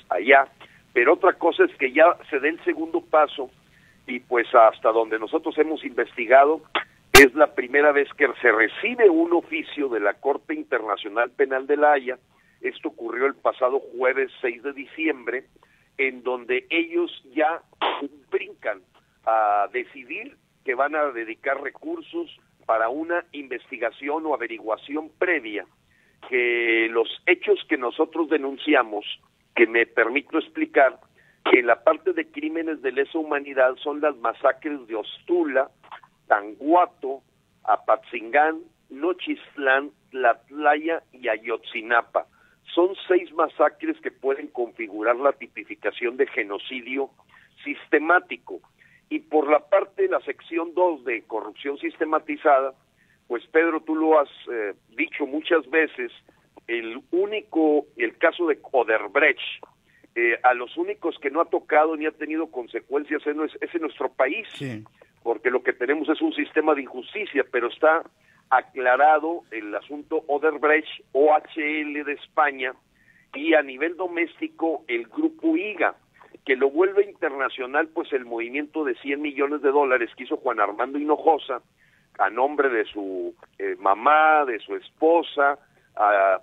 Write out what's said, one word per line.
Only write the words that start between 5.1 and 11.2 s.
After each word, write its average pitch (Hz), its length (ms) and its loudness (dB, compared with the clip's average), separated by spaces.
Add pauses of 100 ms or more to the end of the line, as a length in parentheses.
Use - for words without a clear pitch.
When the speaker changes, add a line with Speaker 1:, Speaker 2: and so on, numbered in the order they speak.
Speaker 1:
nosotros 156 400 -4
hemos 151 260 -2
investigado, 127 760 4 (520)
es 139 220 12
la 151 180 4
primera 143 380 2
vez 139 260 0
que 143 100 4 (140)
se 123 100 6
recibe 208 560 2
un 170 260 4
oficio 156 540 -4
de 113 120 -2
la 101 160 0
Corte 143 400 -4
Internacional 110 720 -4